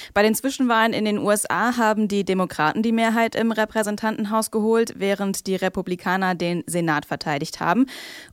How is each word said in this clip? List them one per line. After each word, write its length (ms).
Bei 80
den 140
Zwischenwahlen 560
in 140
den 140
U 120
S 180
A 280
haben 320
die 160
Demokraten 580
die 80
Mehrheit 420
im 200
Repräsentantenhaus 960
geholt, 460
während 500
die 80
Republikaner 800
den 320
Senat 380
verteidigt 560
haben. 240